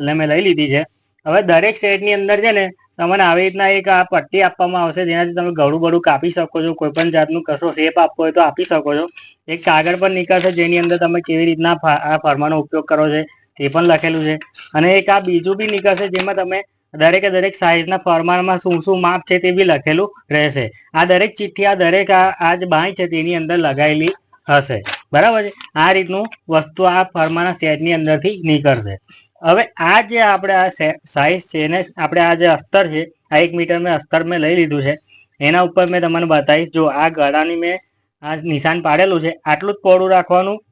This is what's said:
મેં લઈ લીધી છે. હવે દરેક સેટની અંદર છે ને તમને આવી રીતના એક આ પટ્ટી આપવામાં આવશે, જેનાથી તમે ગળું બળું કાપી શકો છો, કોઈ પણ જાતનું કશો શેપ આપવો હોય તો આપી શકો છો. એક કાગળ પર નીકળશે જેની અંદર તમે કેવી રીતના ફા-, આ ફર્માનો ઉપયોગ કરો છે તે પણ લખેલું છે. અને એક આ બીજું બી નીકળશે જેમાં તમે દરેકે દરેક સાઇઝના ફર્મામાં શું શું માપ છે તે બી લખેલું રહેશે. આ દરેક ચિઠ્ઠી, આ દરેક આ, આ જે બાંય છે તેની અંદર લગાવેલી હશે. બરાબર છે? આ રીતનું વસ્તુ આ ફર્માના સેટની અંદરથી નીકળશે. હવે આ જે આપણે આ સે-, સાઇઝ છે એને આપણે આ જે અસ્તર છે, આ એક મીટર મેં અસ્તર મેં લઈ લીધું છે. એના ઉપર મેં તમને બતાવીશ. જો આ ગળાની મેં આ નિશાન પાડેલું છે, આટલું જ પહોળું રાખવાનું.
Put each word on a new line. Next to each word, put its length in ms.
મેં 280
લઈ 120
લીધી 280
છે. 140
હવે 160
દરેક 360
સેટની 360
અંદર 260
છે 120
ને 140
તમને 260
આવી 200
રીતના 240
એક 200
આ 160
પટ્ટી 380
આપવામાં 420
આવશે, 220
જેનાથી 280
તમે 180
ગળું 300
બળું 200
કાપી 300
શકો 300
છો, 120
કોઈ 180
પણ 200
જાતનું 320
કશો 280
શેપ 280
આપવો 240
હોય 80
તો 100
આપી 220
શકો 320
છો. 100
એક 160
કાગળ 320
પર 140
નીકળશે 420
જેની 260
અંદર 200
તમે 240
કેવી 240
રીતના 300
ફા-, 280
આ 140
ફર્માનો 420
ઉપયોગ 260
કરો 240
છે 140
તે 120
પણ 120
લખેલું 420
છે. 120
અને 240
એક 120
આ 100
બીજું 380
બી 100
નીકળશે 400
જેમાં 280
તમે 260
દરેકે 360
દરેક 260
સાઇઝના 420
ફર્મામાં 600
શું 240
શું 200
માપ 200
છે 180
તે 120
બી 120
લખેલું 460
રહેશે. 340
આ 120
દરેક 300
ચિઠ્ઠી, 300
આ 100
દરેક 360
આ, 180
આ 160
જે 100
બાંય 280
છે 140
તેની 280
અંદર 220
લગાવેલી 560
હશે. 300
બરાબર 300
છે? 80
આ 160
રીતનું 340
વસ્તુ 340
આ 200
ફર્માના 480
સેટની 420
અંદરથી 500
નીકળશે. 520
હવે 200
આ 240
જે 200
આપણે 320
આ 160
સે-, 360
સાઇઝ 380
છે 160
એને 200
આપણે 240
આ 140
જે 120
અસ્તર 400
છે, 160
આ 60
એક 180
મીટર 240
મેં 140
અસ્તર 300
મેં 160
લઈ 160
લીધું 260
છે. 140
એના 220
ઉપર 260
મેં 140
તમને 240
બતાવીશ. 480
જો 120
આ 240
ગળાની 460
મેં 220
આ 140
નિશાન 460
પાડેલું 400
છે, 100
આટલું 280
જ 100
પહોળું 260
રાખવાનું. 500